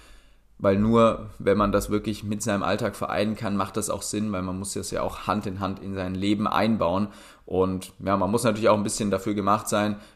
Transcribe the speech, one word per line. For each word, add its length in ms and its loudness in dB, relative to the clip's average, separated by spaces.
Weil 200 4
nur, 520 4
wenn 180 2
man 140 2
das 180 2
wirklich 340 -2
mit 200 -4
seinem 180 0
Alltag 340 -2
vereinen 400 -2
kann, 220 -2
macht 200 -4
das 120 -2
auch 140 -4
Sinn, 280 -2
weil 120 -2
man 160 -4
muss 140 -8
das 180 -6
ja 100 -2
auch 240 -6
Hand 220 0
in 120 -6
Hand 200 -4
in 160 -8
sein 180 -4
Leben 340 0
einbauen. 600 2
Und 460 -2
ja, 100 2
man 140 2
muss 140 0
natürlich 260 2
auch 80 6
ein 60 -2
bisschen 260 -2
dafür 240 0
gemacht 340 0
sein, 280 0